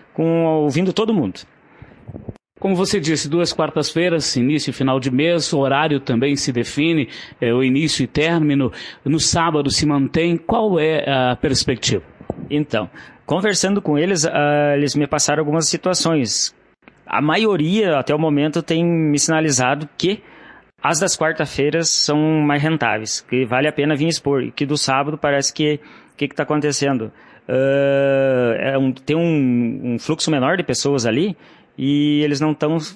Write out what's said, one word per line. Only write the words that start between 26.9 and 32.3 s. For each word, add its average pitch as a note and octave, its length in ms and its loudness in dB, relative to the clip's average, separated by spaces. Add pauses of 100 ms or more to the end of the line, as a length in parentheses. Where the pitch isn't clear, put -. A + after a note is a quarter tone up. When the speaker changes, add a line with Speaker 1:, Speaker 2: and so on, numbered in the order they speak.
Speaker 1:
Ah, C3+ 1080 2
é C3+ 200 0
um, C3+ 140 2
tem D3 240 -2
um, B2 760 0
um A2+ 60 -4
fluxo D#3+ 300 -2
menor D3 260 2
de F3+ 80 -2
pessoas C3+ 420 0
ali, D3+ 300 0 (420)
e D3 460 2
eles D3 160 0